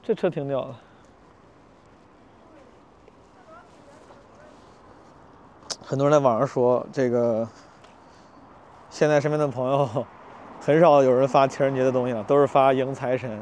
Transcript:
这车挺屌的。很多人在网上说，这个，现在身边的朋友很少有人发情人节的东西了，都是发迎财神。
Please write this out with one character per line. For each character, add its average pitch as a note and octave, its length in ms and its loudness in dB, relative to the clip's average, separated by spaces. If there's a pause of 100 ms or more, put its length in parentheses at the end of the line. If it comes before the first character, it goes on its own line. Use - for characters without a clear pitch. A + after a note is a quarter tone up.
这 A3+ 80 -4
车 G3+ 160 -4
挺 D3 200 -6
屌 C3 140 -4
的。 C3 120 -14 (4000)
很 C3+ 140 -6
多 C#3+ 100 2
人 D3+ 40 4
在 D3+ 60 4
网 B2 200 2
上 C3+ 80 0
说， B2 460 0
这 B2+ 160 -2
个， A#2 400 -2 (1400)
现 D3+ 180 0
在 D3 120 2
身 D3 100 -4
边 D3+ 80 -4
的 D3+ 80 -2
朋 B2+ 240 -6
友 C#3 180 0 (720)
很 D3+ 200 2
少 D3 220 6
有 C3 100 4
人 C3 160 2
发 C#3 180 2
情 C3+ 180 -4
人 C#3 80 -2
节 C3 120 -2
的 C3 80 0
东 B2 140 -2
西 B2+ 60 -4
了， A2 120 -6
都 C#3 140 0
是 C#3+ 80 4
发 C3+ 260 2
迎 C3 200 -2
财 C3 240 -4
神。 B2+ 140 -8 (120)